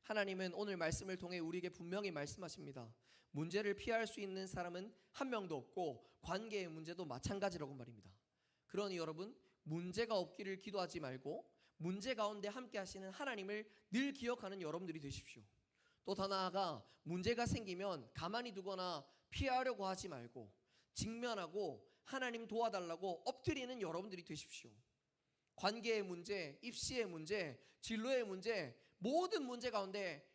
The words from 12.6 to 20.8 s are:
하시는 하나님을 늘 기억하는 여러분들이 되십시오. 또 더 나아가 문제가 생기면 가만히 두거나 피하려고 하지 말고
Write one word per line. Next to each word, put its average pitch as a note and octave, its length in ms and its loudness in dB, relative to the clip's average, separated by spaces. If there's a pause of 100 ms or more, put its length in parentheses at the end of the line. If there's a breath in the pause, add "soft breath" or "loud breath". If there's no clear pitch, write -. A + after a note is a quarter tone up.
하시는 F#3+ 320 -4
하나님을 G#3+ 580 -2 (220 loud breath)
늘 C4+ 220 4
기억하는 A#3+ 480 -2
여러분들이 D#3+ 400 -2
되십시오. C3 420 -8 (640 soft breath)
또 G3 100 0
더 G3 140 2
나아가 F#3 560 2 (200 loud breath)
문제가 G#3 420 4
생기면 F#3 680 0
가만히 A3 400 -2
두거나 F#3 520 -2 (260 loud breath)
피하려고 B3+ 560 4
하지 F#3+ 220 0
말고 A#2+ 440 -8 (420 soft breath)